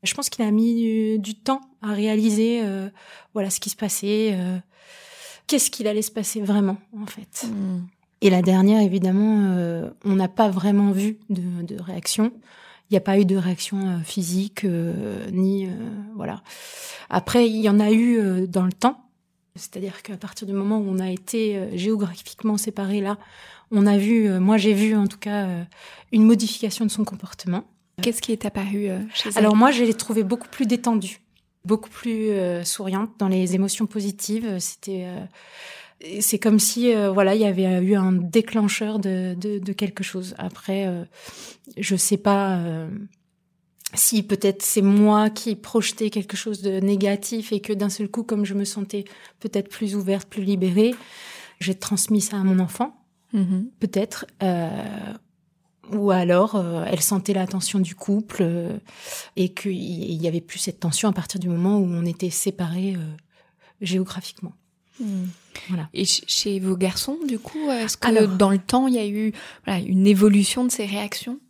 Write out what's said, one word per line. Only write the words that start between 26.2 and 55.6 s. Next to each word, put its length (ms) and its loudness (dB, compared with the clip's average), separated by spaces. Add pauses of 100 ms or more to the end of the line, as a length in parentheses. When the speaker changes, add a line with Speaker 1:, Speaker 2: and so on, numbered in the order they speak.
Speaker 1:
modification 600 4
de 60 0
son 140 -2
comportement. 600 -6 (380)
Speaker 2:
Qu'est-ce 200 -2
qui 100 -4
est 140 -4
apparu, 420 -4
euh, 100 -4 (160)
chez 160 -4
elle ? 80 0
Speaker 1:
Alors 160 6
moi, 160 8
je 140 2
l'ai 100 2
trouvée 300 -2
beaucoup 240 -4
plus 180 -2
détendue, 540 0 (440)
beaucoup 260 -2
plus, 400 -4
euh, 340 -2
souriante 540 -4
dans 100 0
les 260 2
émotions 320 0
positives. 720 -4
C'était, 480 -8
euh, 140 -10 (1000)
c'est 200 0
comme 180 4
si, 340 2
euh, 200 2
voilà, 240 4
il 40 2
y 60 4
avait 340 2
eu 140 2
un 180 4
déclencheur 840 0
de, 400 -2
de, 220 -6
de 120 -6
quelque 300 -4
chose. 340 -8
Après, 520 -4
euh, 160 -6 (720)
je 160 -2
sais 220 2
pas, 420 2
euh, 300 -6 (1080)
si 300 2
peut-être 380 0
c'est 200 0
moi 480 6
qui 240 -6
projetais 560 -2
quelque 260 -6
chose 260 -8
de 180 -2
négatif 720 0
et 80 -2
que 120 -6
d'un 160 -2
seul 200 -4
coup, 160 -6
comme 200 -2
je 100 -6
me 100 -2
sentais 400 -6 (340)
peut-être 300 -4
plus 260 -4
ouverte, 340 -2
plus 140 -8
libérée, 520 2 (640)
j'ai 160 -2
transmis 440 0
ça 180 -4
à 40 0
mon 160 4
enfant, 420 -2 (320)
Speaker 2:
Mhm. 380 0 (100)
Speaker 1:
peut-être. 460 -2 (160)
Euh, 260 0 (1200)